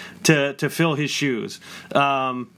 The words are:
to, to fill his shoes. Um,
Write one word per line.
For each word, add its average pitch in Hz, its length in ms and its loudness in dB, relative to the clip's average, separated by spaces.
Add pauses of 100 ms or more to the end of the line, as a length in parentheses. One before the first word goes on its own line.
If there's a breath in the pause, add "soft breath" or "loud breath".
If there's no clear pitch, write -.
(240 loud breath)
to, 143 300 4
to 147 140 -4
fill 165 260 0
his 143 160 -2
shoes. 113 500 -2 (320 loud breath)
Um, 131 640 0